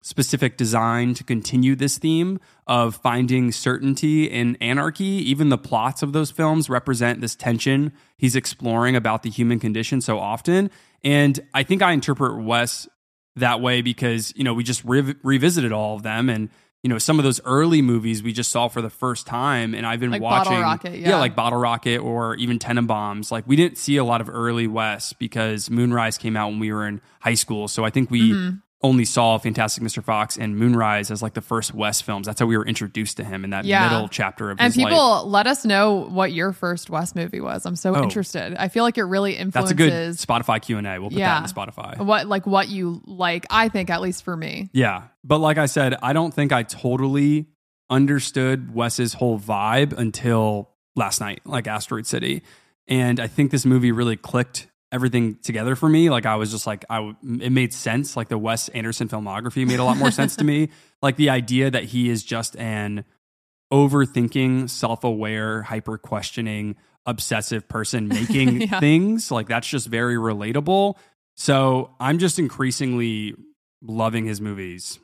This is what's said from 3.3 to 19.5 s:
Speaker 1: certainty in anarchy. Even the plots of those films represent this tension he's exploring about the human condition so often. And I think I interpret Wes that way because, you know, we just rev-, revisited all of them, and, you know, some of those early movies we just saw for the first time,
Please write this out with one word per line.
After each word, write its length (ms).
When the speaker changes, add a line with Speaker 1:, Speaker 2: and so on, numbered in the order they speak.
Speaker 1:
certainty 720
in 360
anarchy. 420
Even 460
the 80
plots 440
of 120
those 180
films 380
represent 520
this 140
tension 560
he's 180
exploring 600
about 280
the 60
human 300
condition 400
so 180
often. 540
And 360
I 100
think 180
I 100
interpret 520
Wes 440
that 260
way 200
because, 560
you 60
know, 100
we 100
just 220
rev-, 380
revisited 480
all 240
of 80
them, 260
and, 200
you 60
know, 80
some 220
of 40
those 220
early 360
movies 420
we 100
just 180
saw 160
for 140
the 80
first 380
time, 480